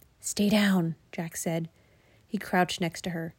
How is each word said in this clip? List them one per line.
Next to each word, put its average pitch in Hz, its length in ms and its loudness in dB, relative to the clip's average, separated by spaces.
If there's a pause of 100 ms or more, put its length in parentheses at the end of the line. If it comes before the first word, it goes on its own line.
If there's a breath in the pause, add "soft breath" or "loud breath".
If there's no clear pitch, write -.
(200)
"Stay - 300 0
down," 190 460 4 (160)
Jack 165 240 -8
said. 165 340 -4 (560 soft breath)
He - 100 -6
crouched 180 420 0
next 165 240 -4
to 185 80 -6
her. 165 280 -6